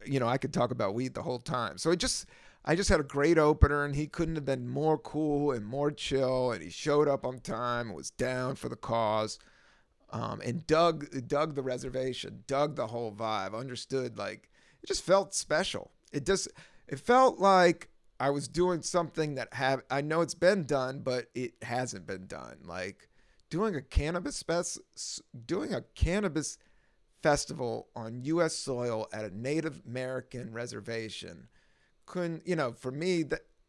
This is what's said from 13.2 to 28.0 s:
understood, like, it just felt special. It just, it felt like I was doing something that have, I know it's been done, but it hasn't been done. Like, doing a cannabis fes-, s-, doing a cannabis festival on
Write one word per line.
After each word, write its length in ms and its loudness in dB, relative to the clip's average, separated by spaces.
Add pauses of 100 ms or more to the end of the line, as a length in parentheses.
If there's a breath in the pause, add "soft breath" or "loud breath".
understood, 640 -6
like, 320 -8 (320 soft breath)
it 60 -18
just 160 -4
felt 300 4
special. 580 -2 (220)
It 120 -4
just, 220 2 (400 soft breath)
it 140 -8
felt 380 6
like 500 6 (280)
I 120 2
was 180 -2
doing 340 0
something 540 -2
that 200 -6
have, 340 2
I 100 0
know 220 2
it's 140 0
been 280 4
done, 360 0
but 360 -2
it 280 -6
hasn't 440 -6
been 200 -8
done. 360 -12
Like, 460 -8 (400)
doing 260 0
a 60 -4
cannabis 600 -2
fes-, 360 -2 (160)
s-, 260 -10 (240)
doing 280 -4
a 100 -4 (120)
cannabis 600 0 (640)
festival 760 0
on 280 -10